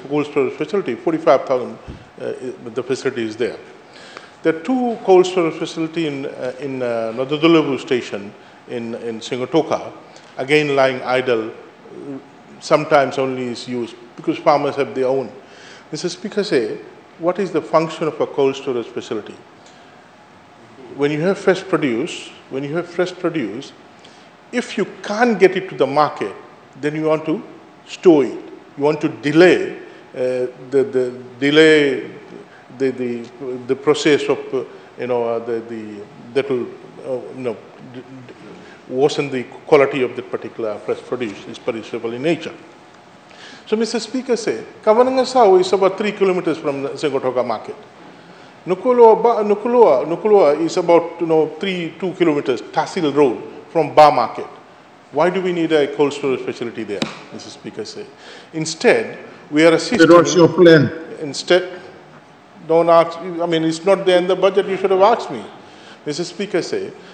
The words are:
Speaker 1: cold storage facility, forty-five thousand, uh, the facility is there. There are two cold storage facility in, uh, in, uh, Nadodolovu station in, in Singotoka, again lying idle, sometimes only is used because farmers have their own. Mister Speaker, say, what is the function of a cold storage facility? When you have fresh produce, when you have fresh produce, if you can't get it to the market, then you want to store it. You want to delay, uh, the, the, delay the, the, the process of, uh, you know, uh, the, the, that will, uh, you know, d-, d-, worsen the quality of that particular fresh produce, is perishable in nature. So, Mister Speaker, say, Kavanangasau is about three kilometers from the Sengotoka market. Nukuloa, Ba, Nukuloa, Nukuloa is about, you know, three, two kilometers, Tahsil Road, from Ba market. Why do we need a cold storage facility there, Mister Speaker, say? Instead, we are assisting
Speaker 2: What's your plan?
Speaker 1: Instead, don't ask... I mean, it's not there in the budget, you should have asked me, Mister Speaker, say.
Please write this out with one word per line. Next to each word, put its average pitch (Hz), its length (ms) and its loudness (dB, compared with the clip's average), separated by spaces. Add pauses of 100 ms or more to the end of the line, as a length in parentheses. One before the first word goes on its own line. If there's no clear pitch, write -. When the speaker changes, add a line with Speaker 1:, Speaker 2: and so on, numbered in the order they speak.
Speaker 1:
cold 147 200 -2
storage 139 260 0
facility, 156 400 -4
forty-five 156 540 2
thousand, 117 320 -4 (420)
uh, 120 120 -6 (320)
the 117 180 -8
facility 123 400 -4
is 110 120 -8
there. 107 220 -4 (840)
There 160 120 2
are 160 40 -10
two 247 440 -2
cold 180 220 6
storage 165 300 -2
facility 160 500 -6
in, 139 220 -6
uh, 127 320 -8
in, 135 240 -8
uh, 117 320 -4
Nadodolovu 143 640 2
station 110 520 -4 (360)
in, 117 280 -10
in 113 240 -10
Singotoka, 127 720 -4 (460)
again 143 380 0
lying 131 260 2
idle, 123 500 -2 (1080)
sometimes 147 580 2
only 131 300 -4
is 117 200 -10
used 120 280 -6 (200)
because - 220 -4
farmers 143 380 2
have 131 180 -4
their 127 140 -2
own. 127 240 -2 (600)
Mister 156 160 -8
Speaker, 196 360 -6
say, 123 340 -2 (400)
what 175 220 -2
is 190 120 -4
the 156 100 0
function 160 460 -2
of 143 140 -6
a 127 60 0
cold 135 280 0
storage 120 300 -6
facility? 104 500 -10 (1600)
When 143 160 0
you 151 100 -4
have 190 160 0
fresh 180 240 0
produce, 143 680 -4 (220)
when 135 120 -6
you 143 120 -8
have 170 120 -4
fresh 180 240 -4
produce, 139 640 -6 (760)
if - 260 -4
you 196 80 0 (160)
can't 214 380 0
get 180 160 6
it 185 140 -4
to 151 60 -12
the 135 120 2
market, 135 460 0 (460)
then 147 160 -4
you 156 100 -4
want 156 200 0
to 180 180 -4 (440)
store 151 380 6
it. 101 140 -8 (380)
You 139 60 -4
want 151 180 0
to 160 80 -2
delay, 143 680 4 (360)
uh, 127 340 -2 (220)
the, 135 220 2
the, 127 320 -2 (160)
delay 147 720 4 (640)
the, 131 140 -2
the, 120 380 -8 (380)
the 131 80 -2
process 147 540 2
of, 135 100 0 (140)
uh, 127 100 -4 (360)
you 123 80 -6
know, 120 160 -2
uh, 117 160 -2
the, 117 220 -6
the, 107 420 -12 (320)
that 135 140 0
will, 120 180 -2 (380)
uh, 127 300 -10
you 131 80 -12
know, 113 140 -6 (360)
d-, 127 80 -16 (260)
d-, 123 60 -20 (560)
worsen 139 420 0
the 131 120 -4 (220)
quality 139 380 4
of 117 120 -4
that - 140 -12
particular 107 500 -8
fresh 117 220 -6
produce, 120 440 -8
is - 120 -14
perishable 117 560 -8
in 123 80 -8
nature. 151 320 -2 (1120)
So, 214 120 -2
Mister 226 200 -2
Speaker, 247 380 -4
say, 113 260 -4 (220)
Kavanangasau 220 800 4
is 180 100 0
about 190 260 2
three 208 140 -2
kilometers 180 460 0
from 139 260 -6
the 139 60 -6
Sengotoka 131 580 -2
market. 107 300 -8 (880)
Nukuloa, 220 580 6
Ba, 202 60 4 (120)
Nukuloa, 208 640 4
Nukuloa 170 540 4
is 165 160 -2
about, 170 460 2
you 175 40 -2
know, 160 220 2 (140)
three, 180 360 -6
two 185 160 -6
kilometers, 143 480 0
Tahsil 156 540 -4
Road, 131 260 2 (280)
from 147 260 -2
Ba 151 160 10
market. 120 340 -2 (680)
Why 156 160 2
do 185 120 -2
we 180 120 -2
need 165 180 -2
a 151 240 2
cold 143 160 2
storage 135 300 -4
facility 113 420 -8
there, 98 160 -8 (320)
Mister - 200 -16
Speaker, 110 340 -14
say? - 200 -14 (460)
Instead, 160 680 0 (320)
we 151 160 4
are 165 80 10
assisting 160 360 4
Speaker 2:
What's 165 260 8
your 165 140 8
plan? 160 420 6 (300)
Speaker 1:
Instead, 180 580 0 (880)
don't 165 220 4
ask... 165 280 4
I 170 280 -6
mean, 165 180 0
it's 160 220 -2
not 190 200 2
there 180 120 6
in 180 100 2
the 185 80 2
budget, 190 300 2
you 190 100 -4
should 185 160 -2
have 190 100 4
asked 220 300 2
me, 113 120 -10 (640)
Mister 147 200 -6
Speaker, 196 360 -4
say. 104 300 -6 (220)